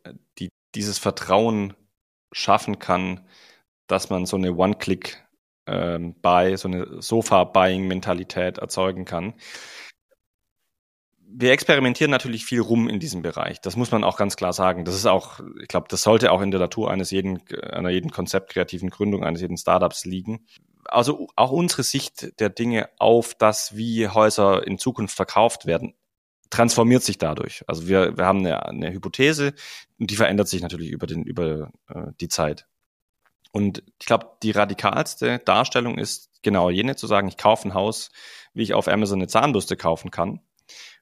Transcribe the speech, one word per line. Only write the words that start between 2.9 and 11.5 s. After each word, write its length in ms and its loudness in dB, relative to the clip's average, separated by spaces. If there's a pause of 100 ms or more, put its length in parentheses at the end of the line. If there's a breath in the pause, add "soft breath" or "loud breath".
dass 240 -2
man 160 -2
so 100 -4
eine 180 0
One-Click, 680 -2 (420)
ähm, 540 -4
Buy, 380 4
so 100 -6
eine 320 -6
Sofa-Buying-Mentalität 1600 0
erzeugen 480 -4
kann. 280 -6 (2000 loud breath)
Wir 180 4